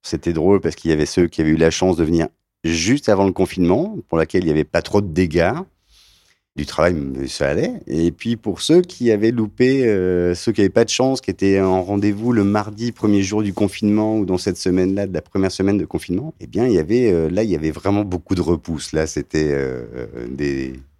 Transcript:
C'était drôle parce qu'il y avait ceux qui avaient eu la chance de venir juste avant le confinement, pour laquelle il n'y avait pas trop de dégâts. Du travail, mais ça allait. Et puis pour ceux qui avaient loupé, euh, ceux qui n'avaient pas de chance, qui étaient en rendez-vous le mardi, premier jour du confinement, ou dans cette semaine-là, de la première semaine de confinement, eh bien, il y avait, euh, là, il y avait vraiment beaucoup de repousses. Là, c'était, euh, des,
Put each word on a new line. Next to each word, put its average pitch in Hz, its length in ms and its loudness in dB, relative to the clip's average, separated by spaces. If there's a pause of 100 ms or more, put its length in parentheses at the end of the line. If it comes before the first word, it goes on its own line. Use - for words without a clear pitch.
C'était - 300 -4
drôle 87 300 4
parce 80 140 -2
qu'il - 140 -2
y 78 40 4
avait 76 100 2
ceux 87 220 2
qui 82 160 -2
avaient 78 80 2
eu 80 60 4
la 82 140 4
chance 92 280 0
de 82 60 2
venir 80 240 2 (360)
juste 87 460 0
avant 98 160 4
le 95 60 2
confinement, 98 680 0 (100)
pour - 80 -2
laquelle 85 280 0
il - 20 -2
n'y 78 60 2
avait 76 120 2
pas 85 160 -2
trop 101 220 0
de 104 60 -4
dégâts. 85 440 0 (1040)
Du 73 100 -6
travail, 87 280 2
mais 67 340 -6
ça 69 220 -2
allait. 151 240 -2 (120)
Et 82 240 0
puis 117 240 -4
pour 107 280 -6
ceux 170 180 4
qui 123 320 0
avaient 107 180 2
loupé, 123 560 0
euh, 90 480 2
ceux 113 160 -4
qui 107 100 0
n'avaient 98 100 4
pas 117 140 4
de 110 40 -6
chance, 131 320 0
qui - 100 -8
étaient 98 300 2
en 92 240 2
rendez-vous 101 480 0
le 110 100 4
mardi, 104 480 -2
premier 104 320 2
jour 104 220 -2
du 101 80 -4
confinement, 107 680 0
ou 104 60 0
dans 92 140 -2
cette 90 180 -4
semaine-là, 95 500 0
de 95 80 -8
la 80 80 -6
première 95 300 -2
semaine 98 260 0
de 82 60 -4
confinement, 95 560 -6
eh - 80 -16
bien, 104 180 -2
il 120 60 2
y 85 80 4
avait, 107 320 2
euh, 80 180 0
là, 101 140 0
il 110 60 -2
y 85 40 0
avait 78 160 -2
vraiment 101 320 0
beaucoup 92 320 -4
de 92 60 0
repousses. 80 500 -4
Là, 78 160 -2
c'était, 76 460 -2
euh, 60 800 -6
des, 67 400 -4 (280)